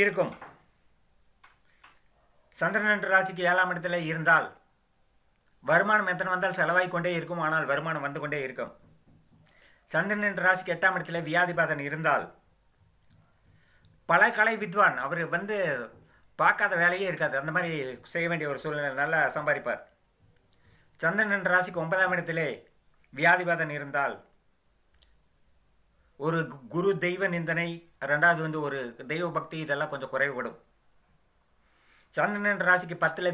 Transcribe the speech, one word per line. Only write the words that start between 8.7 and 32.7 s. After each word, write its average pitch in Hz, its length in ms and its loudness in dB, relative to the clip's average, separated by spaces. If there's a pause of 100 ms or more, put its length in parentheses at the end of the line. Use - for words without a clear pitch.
சந்திரன் 208 360 0
என்ற 180 200 -2
ராசிக்கு 180 260 2
எட்டாம் 185 240 2
இடத்திலே 165 300 -4
வியாதிபாதன் 160 600 2
இருந்தால் 147 380 0 (1800)
பல 185 260 6
கலை 220 180 4 (100)
வித்வான், 180 420 4
அவர் 165 160 -4 (140)
வந்து 202 220 -2 (840)
பார்க்காத 190 420 2
வேலையே 180 300 2
இருக்காது, 147 300 -2
அந்த 156 140 -6
மாதிரி 175 160 0 (400)
செய்ய 170 200 -2
வேண்டிய 156 200 -2
ஒரு 127 140 -6
சூழ்நிலை, 147 260 -4 (100)
நல்லா 156 200 2 (160)
சம்பாதிப்பார். 139 440 -2 (1200)
சந்திரன் 202 340 0
என்ற 185 180 0
ராசிக்கு 180 300 0
ஒன்பதாம் 185 320 0
இடத்திலே 160 300 -2 (720)
வியாதிபாதன் 170 560 2
இருந்தால் 139 380 -2 (2000)
ஒரு 160 220 -2 (100)
கு-, - 100 -18 (140)
குரு 190 180 2 (140)
தெய்வ 185 260 -2
நிந்தனை, 170 340 -2 (460)
ரெண்டாவது 160 340 4
வந்து 156 220 -4
ஒரு 135 100 -4 (340)
தெய்வ 175 120 -2 (140)
பக்தி, 156 260 -10
இதெல்லாம் 147 300 -2
கொஞ்சம் 131 200 -8
குறைவுபடும். 127 420 -4 (1600)
சந்திரன் 202 360 0
என்ற 190 160 0
ராசிக்கு 180 340 2